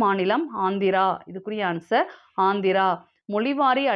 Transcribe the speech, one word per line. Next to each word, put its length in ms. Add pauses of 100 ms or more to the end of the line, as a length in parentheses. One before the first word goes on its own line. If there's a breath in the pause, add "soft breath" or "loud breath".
மாநிலம் 420 (220)
ஆந்திரா. 400 (240)
இதுக்குரிய 400
ஆன்சர் 340 (400 loud breath)
ஆந்திரா. 400 (460 soft breath)
மொழிவாரி 520 (100)